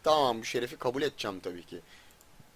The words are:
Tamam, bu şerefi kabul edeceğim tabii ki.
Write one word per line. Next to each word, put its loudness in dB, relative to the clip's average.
Tamam, 4
bu -10
şerefi -4
kabul -2
edeceğim -4
tabii -10
ki. -14